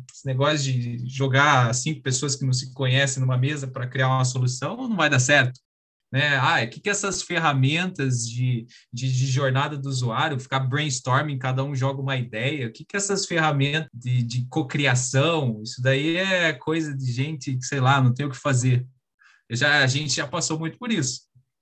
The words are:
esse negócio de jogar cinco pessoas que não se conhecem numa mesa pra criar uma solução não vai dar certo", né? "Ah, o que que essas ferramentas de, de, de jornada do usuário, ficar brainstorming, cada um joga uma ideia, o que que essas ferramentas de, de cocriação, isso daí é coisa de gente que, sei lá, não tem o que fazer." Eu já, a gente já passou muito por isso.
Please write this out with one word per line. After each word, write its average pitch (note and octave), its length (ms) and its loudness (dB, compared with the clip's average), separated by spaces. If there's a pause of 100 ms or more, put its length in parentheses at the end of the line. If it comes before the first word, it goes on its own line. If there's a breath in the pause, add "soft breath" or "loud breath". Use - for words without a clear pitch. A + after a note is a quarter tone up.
(120)
esse - 140 -16
negócio C#3 320 2
de B2 500 -2
jogar C3+ 640 4
cinco D#3 280 -4
pessoas C3+ 340 -2
que C#3 80 -4
não B2+ 80 0
se - 220 -2
conhecem C3 460 0
numa B2+ 180 2
mesa C#3 300 0
pra B2 180 -6
criar C3 220 0
uma C3 160 2
solução B2+ 520 -2
não A#3+ 200 -4
vai D#3 140 4
dar C3+ 80 4
certo", B2+ 400 4 (540)
né? C#3+ 240 2
"Ah, C#3 280 2
o A2 60 -6
que - 80 -16
que - 100 -6
essas G3 340 -2
ferramentas D3 1040 0
de, A#2+ 380 -2 (260 loud breath)
de, C3 200 -2
de B2+ 140 2
jornada C#3 500 0
do C#3 120 -8
usuário, C3 500 -2
ficar D#3+ 220 -4
brainstorming, C#3 760 -2
cada C3 280 -2
um C#3+ 100 -6
joga C3+ 260 -2
uma C3+ 160 -2
ideia, A#2+ 520 -4
o - 40 -10
que - 120 -18
que - 120 -8
essas G3+ 300 -2
ferramentas D3+ 680 2
de, B2 300 0
de A#2+ 260 -2
cocriação, C3+ 1120 0
isso A2+ 220 -10
daí D3 360 2
é F3+ 340 0
coisa D#3 440 -2
de C3 140 -4
gente C#3 460 -4
que, B2+ 100 -6
sei C#3 140 -2
lá, C3+ 200 6
não B2 140 4
tem C#3+ 120 -2
o C#3 40 -4
que - 60 -10
fazer." B2+ 500 2 (640 soft breath)
Eu A#2 80 -4
já, D3 260 4
a C3 60 4
gente C#3+ 260 -2
já D3+ 120 -2
passou D#3+ 300 -4
muito D#3+ 220 -6
por A#3+ 140 -6
isso. D#3 340 -2 (360)